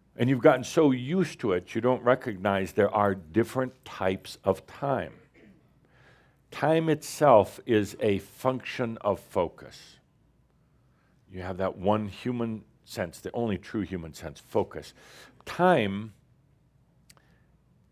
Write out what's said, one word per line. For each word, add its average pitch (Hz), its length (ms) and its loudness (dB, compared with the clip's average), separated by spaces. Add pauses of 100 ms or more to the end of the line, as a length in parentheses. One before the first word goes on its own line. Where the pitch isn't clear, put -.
(160)
And 120 140 0
you've 127 120 0
gotten 131 220 6
so 151 280 4
used 147 480 -2
to 101 140 0
it, 90 200 -4
you 113 80 -4
don't 123 220 2
recognize 98 680 0
there 101 200 2
are 101 220 2
different 110 580 -2 (100)
types - 600 -4
of - 240 -2
time. 113 460 -6 (1400)
Time 160 380 2
itself 143 760 4
is 107 340 2
a 101 200 0
function 123 800 -6
of 98 180 0
focus. - 800 -8 (1300)
You 92 100 -14
have 90 160 -10
that 95 220 -4
one 104 280 0
human 113 560 -8 (220)
sense, - 360 -10
the 92 120 -10
only 110 240 -4
true 104 240 -8
human 82 320 -8
sense, 76 260 -14
focus. - 540 -4 (520)
Time, 110 680 0 (1800)